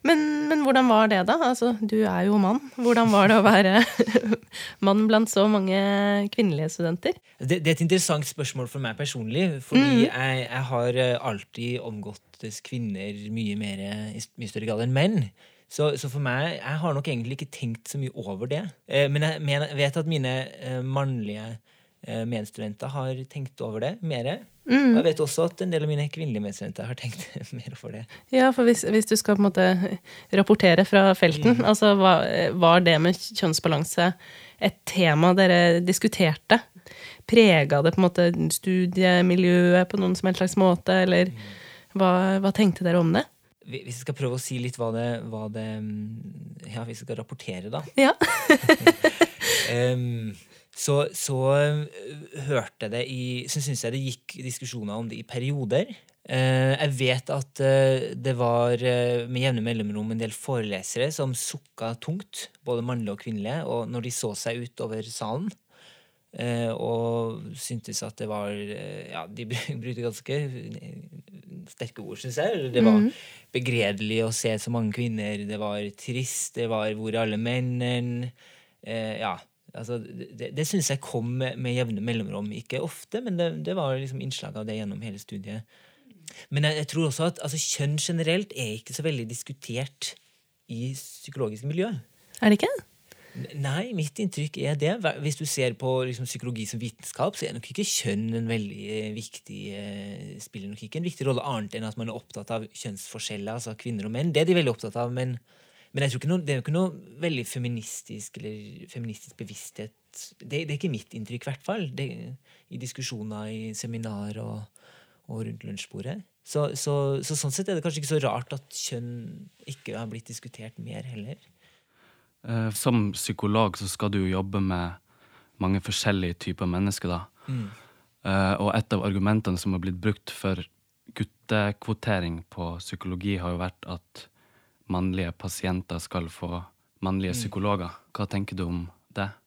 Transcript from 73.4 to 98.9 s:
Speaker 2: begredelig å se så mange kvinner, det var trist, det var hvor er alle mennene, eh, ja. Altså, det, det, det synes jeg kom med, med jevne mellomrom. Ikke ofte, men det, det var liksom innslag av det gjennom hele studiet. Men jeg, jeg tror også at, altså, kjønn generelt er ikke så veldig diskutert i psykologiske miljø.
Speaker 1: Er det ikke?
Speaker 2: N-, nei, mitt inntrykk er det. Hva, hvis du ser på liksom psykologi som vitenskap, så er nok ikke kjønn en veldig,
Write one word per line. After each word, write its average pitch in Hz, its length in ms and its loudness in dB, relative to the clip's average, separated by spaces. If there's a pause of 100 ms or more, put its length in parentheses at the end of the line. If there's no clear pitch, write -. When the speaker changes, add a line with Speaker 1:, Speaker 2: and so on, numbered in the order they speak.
Speaker 2:
begredelig 110 720 0
å 113 100 0
se 110 240 0
så 110 140 -6
mange 113 220 0
kvinner, 107 520 -4
det 104 140 -6
var 104 200 -4 (120)
trist, - 640 -6
det 117 140 -2
var 107 260 0
hvor 110 180 -6
er 113 140 0
alle 107 100 -2
mennene, 123 920 -2 (520)
eh, 110 360 -6
ja. 98 180 -4 (380)
Altså, 117 220 -8
det, 117 400 -12
det, 120 180 -10
det 151 120 -2
synes 175 200 0
jeg 139 140 -2
kom 117 240 -4 (140)
med, 127 180 -2
med 127 160 -2
jevne 117 260 0
mellomrom. 104 540 -4
Ikke - 260 -8
ofte, - 440 -8
men 202 140 -2
det, 165 260 -2
det 165 120 -4
var 139 220 0
liksom 131 240 -8
innslag 127 340 -10
av 107 120 -8
det 110 100 -6
gjennom 101 240 -6
hele 107 160 -10
studiet. 101 460 -12 (880)
Men 143 120 0
jeg, 151 140 2
jeg 151 120 -2
tror 160 180 0
også 151 180 0
at, 175 160 -2
altså, 151 160 -6
kjønn 147 400 -2
generelt 170 580 -2
er 113 220 -4
ikke 113 160 -14
så - 80 -8
veldig 143 260 -2
diskutert 123 840 -8 (580)
i 117 240 -6
psykologiske 123 720 -10
miljø. 175 240 -2 (500)
Speaker 1:
Er 214 140 6
det 208 60 4
ikke? - 100 2 (640)
Speaker 2:
N-, 123 140 -10 (160)
nei, 175 340 -4
mitt 156 240 -4
inntrykk 151 400 -4
er 143 160 -2
det. 147 240 2
Hva, 165 180 0
hvis 143 220 -4
du 156 80 -4
ser 127 240 0
på 131 160 -4 (160)
liksom 123 240 -6
psykologi 117 400 -8
som 117 100 -8
vitenskap, 127 560 -6
så - 140 -6
er 107 80 -10
nok 117 160 -12
ikke 202 160 -4
kjønn 107 380 -2 (160)
en 113 100 -4
veldig, 104 300 -6 (100)